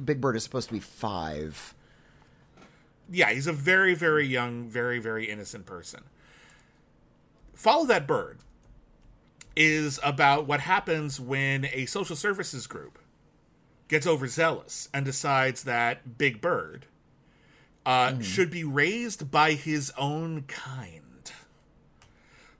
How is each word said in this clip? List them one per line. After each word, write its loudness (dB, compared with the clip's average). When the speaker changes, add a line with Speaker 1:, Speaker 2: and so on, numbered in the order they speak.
Speaker 1:
Big -2
Bird 0
is -2
supposed -6
to -8
be -6
five. -8
Speaker 2:
Yeah, 4
he's -2
a 0
very, 4
very 2
young, -2
very, -2
very -4
innocent -12
person. -14
Follow 4
That 4
Bird -2
is 2
about 4
what 0
happens 0
when -2
a -4
social -4
services -4
group -14
gets 0
overzealous 0
and -2
decides 0
that 0
Big 0
Bird, -4
uh, 4
Speaker 1:
Mm. -4
Speaker 2:
should 0
be -6
raised 0
by 6
his -4
own -4
kind. -14